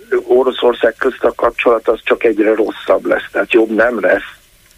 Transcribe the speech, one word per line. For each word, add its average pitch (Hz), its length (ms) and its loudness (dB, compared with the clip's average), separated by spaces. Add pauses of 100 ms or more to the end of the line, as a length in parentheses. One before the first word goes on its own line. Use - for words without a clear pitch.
(280)
Oroszország 123 720 0
közt - 260 -4
a 113 120 0
kapcsolat 120 520 0
az 110 160 0
csak 120 200 -2
egyre 107 300 2
rosszabb - 520 -2
lesz, - 260 -2
tehát - 220 -2
jobb 110 220 2
nem 113 240 0
lesz. - 380 -2 (400)